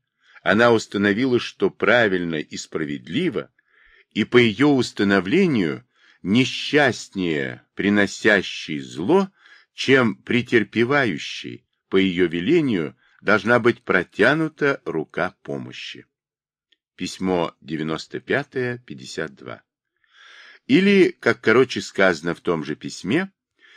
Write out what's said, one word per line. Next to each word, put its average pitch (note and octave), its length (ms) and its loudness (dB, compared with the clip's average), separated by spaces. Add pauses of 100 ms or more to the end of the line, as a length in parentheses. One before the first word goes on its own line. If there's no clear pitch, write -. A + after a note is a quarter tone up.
(440)
Она A2+ 280 4
установила, A2 680 0
что - 300 -4
правильно F#2 640 0
и D2+ 200 -8
справедливо, D#2 960 -6 (640)
и G#2 100 0
по - 140 2
её A#2+ 320 4
установлению G#2 1160 0 (360)
несчастнее F#2+ 1400 -2 (120)
приносящий G2 1040 0
зло, F#2+ 500 -2 (440)
чем B2 420 2
претерпевающий. A2+ 1500 -2 (240)
По F#2+ 80 0
её F2+ 300 2
велению – F2+ 680 -2 (260)
должна G#2+ 380 2
быть A#2 240 0
протянута C3+ 1040 -2
рука D#2+ 580 -6
помощи. C2 640 -12 (920)
Письмо F2+ 640 -4
девяносто D#2 580 -8
пятое, B2 600 -6
пятьдесят C#2 560 -14
два. A#1+ 280 -18 (1040)
Или, F#3 420 4 (100)
как A#2 220 0
короче A2+ 400 2
сказано E2+ 540 0
в - 60 -20
том E2 220 -2
же D2 120 -8
письме, B2+ 560 -6 (440)